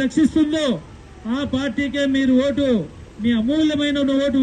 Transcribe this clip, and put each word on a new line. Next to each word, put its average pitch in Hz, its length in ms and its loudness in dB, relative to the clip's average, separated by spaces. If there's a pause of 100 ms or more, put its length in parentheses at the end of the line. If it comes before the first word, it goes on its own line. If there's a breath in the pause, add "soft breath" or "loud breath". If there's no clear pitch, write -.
రక్షిస్తుందో 302 640 0 (680)
ఆ 277 40 -4 (160)
పార్టీకే 277 480 -4 (120)
మీరు 269 180 2 (140)
ఓటు, 277 200 0 (540)
మీ 226 80 0 (120)
అమూల్యమైన 294 560 0 (280)
ఓటు 269 180 2